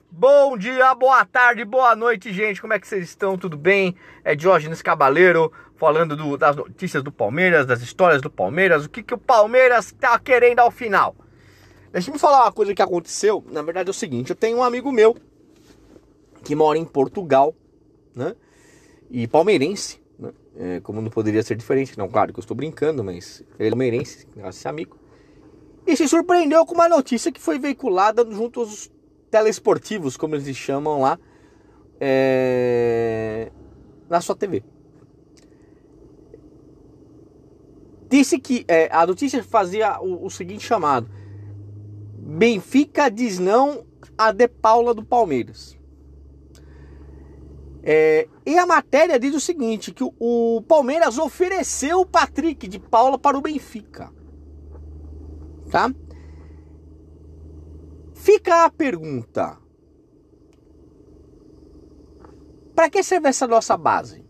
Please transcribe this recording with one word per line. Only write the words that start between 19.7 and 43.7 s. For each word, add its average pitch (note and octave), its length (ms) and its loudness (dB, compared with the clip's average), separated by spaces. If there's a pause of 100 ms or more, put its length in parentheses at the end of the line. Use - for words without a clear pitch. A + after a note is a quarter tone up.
né? - 120 -16 (260)
É, F2+ 240 -10
como G#2+ 200 -10
não A2 80 -8
poderia G#2+ 320 -2
ser A2 140 -6
diferente. C3+ 420 -4
Não, G2 120 -8
claro G#2 240 0
que - 60 -14
eu - 20 -10
estou - 140 -10
brincando, D3 460 -4
mas F2+ 420 -12 (140)
ele G#2+ 100 -2
é A2 40 0
palmeirense, B2 560 -4 (220)
esse - 180 -14
amigo. - 320 -12 (880)
E E4 80 2
se D#4+ 120 0
surpreendeu E4 580 2
com E4+ 80 -10
uma E4+ 160 4
notícia D4 420 0
que - 80 -12
foi D4+ 180 -4
veiculada A3+ 720 0
junto A#3 300 -8
aos G#3+ 320 -10 (400)
teleesportivos, G#3 840 0
como D#3 180 -4
eles C#3 200 -8
chamam C#3+ 460 -4
lá, D3 160 2 (840)
é, A#2+ 1500 0 (600)
na E3+ 100 0
sua F#3+ 160 -6
T G#3+ 100 -6
V. C3+ 180 -6 (3500)
Disse C#4 280 2
que, B3 300 -6
é, E3 240 4
a E3 160 2
notícia B3 340 -4
fazia G3+ 600 -2
o, F3+ 240 -8
o F#3+ 40 -12
seguinte F#3+ 360 -14
chamado: D3 440 0 (1080)
Benfica A#3 920 0
diz G3+ 300 -4
não A#3+ 460 0 (320)